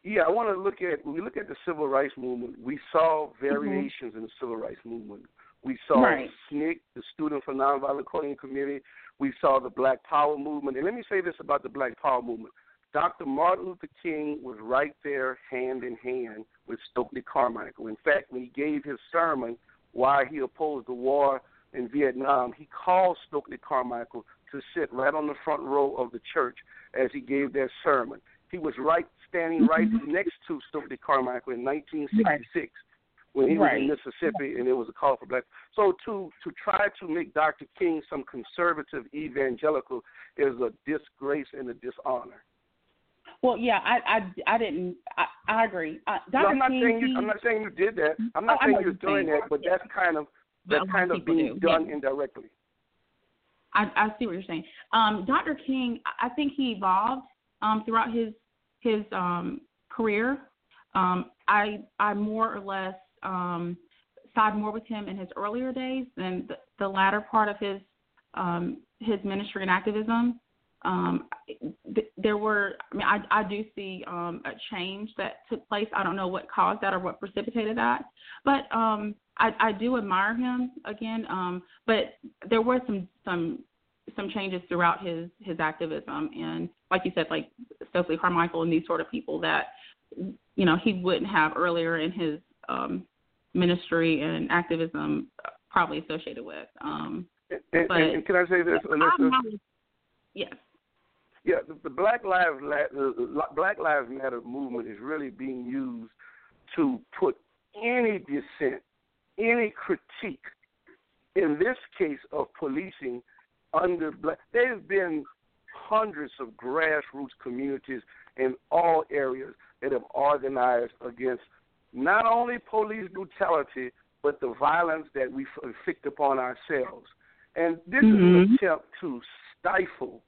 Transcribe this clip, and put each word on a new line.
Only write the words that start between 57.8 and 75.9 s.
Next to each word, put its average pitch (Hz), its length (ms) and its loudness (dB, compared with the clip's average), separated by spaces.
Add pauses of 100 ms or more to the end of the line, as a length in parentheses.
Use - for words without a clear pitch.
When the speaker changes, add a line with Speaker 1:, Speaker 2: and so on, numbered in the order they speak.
Speaker 2:
throughout 226 280 2
his, 226 200 0 (460)
his, 214 320 2
um, 175 500 -2 (280)
career. 226 500 0 (560)
Um, 180 300 2 (220)
I, 208 340 2 (180)
I 208 160 2
more 220 380 0
or 208 60 -8
less, 190 360 -6 (260)
um, 175 560 -4 (560)
side 214 220 4
more 208 160 -2
with 226 160 -8
him 208 220 -8
in 190 80 -8
his 185 180 -8
earlier 247 380 -4
days 254 320 -4 (100)
than 185 320 -4
the, - 80 -10 (240)
the 202 80 0
latter 196 320 2
part 214 300 0
of 208 100 -6
his, 196 220 -6 (520)
um, 175 440 -4 (220)
his 214 260 -2
ministry 202 360 -4
and 185 80 -2
activism. 220 720 0 (440)
Um, 180 440 0 (640)
th-, 214 140 0 (100)
there 208 200 0
were, 208 400 0 (160)
I - 20 -10
mean, 202 100 -4
I, 208 360 2
I - 20 -2
do 202 220 -6 (100)
see, 190 320 -10
um, 175 380 -6
a - 60 -6 (200)
change 196 460 -8
that - 320 -8
took - 180 -8
place. 214 260 -2